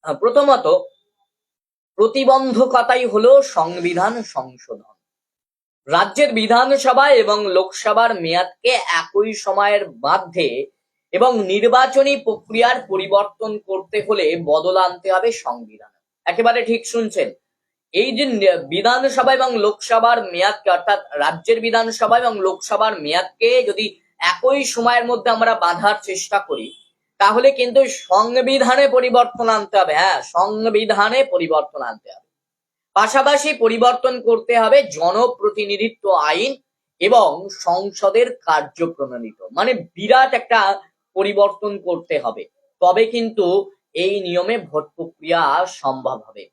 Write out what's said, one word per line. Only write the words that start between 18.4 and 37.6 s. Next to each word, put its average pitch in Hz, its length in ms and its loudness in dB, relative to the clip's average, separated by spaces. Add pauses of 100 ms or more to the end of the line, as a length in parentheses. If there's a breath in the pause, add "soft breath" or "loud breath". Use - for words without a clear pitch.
বিধানসভা 254 680 0
এবং 254 240 0
লোকসভার 226 680 0
মেয়াদকে, 185 460 -2
অর্থাৎ 196 300 0 (140)
রাজ্যের 165 460 -2
বিধানসভা 226 580 0
এবং 233 220 -2
লোকসভার 190 640 -2
মেয়াদকে 202 640 0
যদি 208 360 -6 (200)
একই 254 440 0
সময়ের 240 420 0
মধ্যে 240 240 -2
আমরা 226 260 2
বাঁধার 226 480 0
চেষ্টা 190 360 -6
করি 127 340 -8 (440)
তাহলে 226 340 4
কিন্তু 247 360 2
সংবিধানে 247 1000 2
পরিবর্তন 240 640 0
আনতে 208 280 0
হবে। 156 160 2
হ্যাঁ, 180 280 2
সংবিধানে 214 1040 0
পরিবর্তন 156 580 -2
আনতে 110 300 -12
হবে। - 160 -20 (640)
পাশাপাশি 277 600 2
পরিবর্তন 247 680 0
করতে 233 380 0
হবে 262 240 4
জনপ্রতিনিধিত্ব 202 1300 -2
আইন 180 460 0 (440)
এবং 190 520 2
সংসদের 202 840 -2